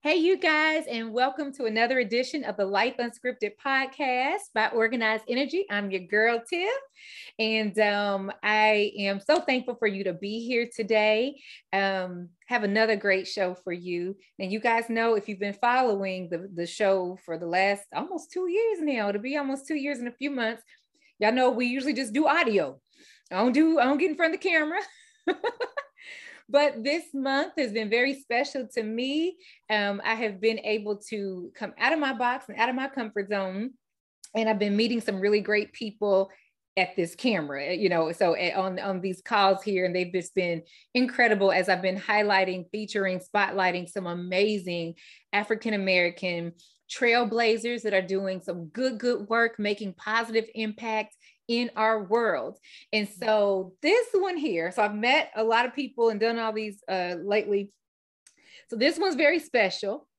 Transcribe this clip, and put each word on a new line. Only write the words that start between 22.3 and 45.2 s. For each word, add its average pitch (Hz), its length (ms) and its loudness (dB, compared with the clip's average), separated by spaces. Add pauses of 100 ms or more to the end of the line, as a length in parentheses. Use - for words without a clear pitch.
I 185 40 -10
don't 226 180 4
do, 320 260 6
I 247 60 6
don't 269 140 2
get 339 120 2
in 302 60 -4
front 330 180 2
of 381 60 -8
the 381 80 -2
camera. 330 320 0 (460)
<laughs> 370 80 2 (1160)
But 277 320 4
this 294 200 0 (100)
month 277 460 0
has 247 140 0
been 214 180 -2
very 247 240 2
special 262 580 -4
to 233 100 -2
me. 269 540 -2 (320)
Um, 202 340 0
I 226 120 -2
have 214 260 -4
been 220 200 0
able 208 360 -4 (140)
to 190 440 -8
come 208 240 -10
out 254 140 2
of 320 60 0
my 277 160 0
box 247 340 -2
and - 100 -14
out 233 120 2
of 247 40 -2
my 262 140 -4
comfort 214 400 -6
zone. 202 440 -4 (600)
And 220 140 0
I've 214 100 2
been 202 160 0
meeting 226 280 2
some 196 180 -4
really 208 220 2
great 208 320 -2
people 202 560 0 (480)
at 180 180 0
this 170 180 -2
camera, 151 600 -2
you 180 160 -4
know, 165 220 2
so, 165 200 2
eh, 175 240 -2
on, 190 220 -2
on 185 240 -4
these 185 180 -6
calls 196 420 2
here, 190 220 0
and 175 100 0
they've 180 160 0
just 180 240 -4
been 175 280 -2 (320)
incredible 226 580 4
as 180 160 2
I've 180 140 2
been 190 180 -2
highlighting, 190 720 2
featuring, 196 480 -4
spotlighting 185 680 0
some 180 200 -8
amazing 175 880 -2 (400)